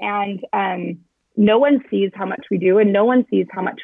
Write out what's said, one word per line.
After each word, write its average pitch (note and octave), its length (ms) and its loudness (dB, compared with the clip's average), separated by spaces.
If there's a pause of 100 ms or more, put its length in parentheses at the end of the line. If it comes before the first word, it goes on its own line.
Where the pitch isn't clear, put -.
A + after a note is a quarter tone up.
and, G3+ 520 -6
um, F3+ 480 -6 (360)
no G#3+ 220 4
one C#4+ 320 2
sees G3 240 0
how G3 120 -8
much - 240 -10
we G3 80 -2
do F#3 200 2
and G#3 140 4
no G3+ 120 2
one B3 260 2
sees F#3+ 200 0
how F#3+ 120 -10
much - 220 -8